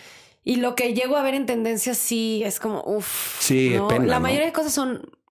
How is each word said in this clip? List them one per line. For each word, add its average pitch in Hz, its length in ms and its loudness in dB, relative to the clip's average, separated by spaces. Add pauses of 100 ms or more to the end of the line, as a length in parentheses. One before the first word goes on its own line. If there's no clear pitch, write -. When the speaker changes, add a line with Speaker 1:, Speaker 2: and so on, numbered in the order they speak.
(440)
Speaker 1:
Y 247 140 0
lo 247 180 0
que 247 180 0
llego 254 240 0
a 277 60 2
ver 269 120 0
en 277 100 -2
tendencia 233 480 -2
sí 226 500 0
es 202 160 -4
como, 214 260 -4
uf, - 560 -4
Speaker 2:
Sí, 131 340 4
Speaker 1:
¿no? - 120 2
Speaker 2:
pena, 123 180 4
Speaker 1:
La 247 100 4
Speaker 2:
¿no? - 60 2
Speaker 1:
mayoría 294 260 2
de 320 60 -4
cosas 311 200 -2
son 254 360 -4 (280)